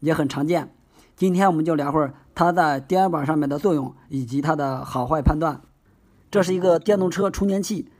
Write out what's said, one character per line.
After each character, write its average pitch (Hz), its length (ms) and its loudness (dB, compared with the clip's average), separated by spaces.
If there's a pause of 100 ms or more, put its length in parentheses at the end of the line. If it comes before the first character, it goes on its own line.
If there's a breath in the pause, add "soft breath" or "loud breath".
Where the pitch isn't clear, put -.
也 156 120 0
很 156 160 0
常 143 180 -4
见。 160 240 -2 (460 soft breath)
今 185 160 2
天 190 160 4
我 185 80 2
们 156 80 0
就 165 100 0
聊 147 160 -2
会 151 120 2
儿 135 100 -2 (220 loud breath)
它 170 180 2
在 156 260 2
电 185 220 0
源 190 100 2
板 156 140 -2
上 151 140 0
面 143 100 0
的 143 100 -4
作 185 140 0
用 135 220 -2 (160 soft breath)
以 135 160 -6
及 135 160 -4
它 156 120 2
的 135 300 -4
好 127 220 -4
坏 151 160 0
判 151 160 2
断。 156 240 -2 (680 soft breath)
这 202 120 4
是 180 100 0
一 185 80 0
个 175 180 4
电 202 200 2
动 185 120 0
车 196 200 -2
充 196 180 -2
电 196 140 0
器， 185 260 -6 (120)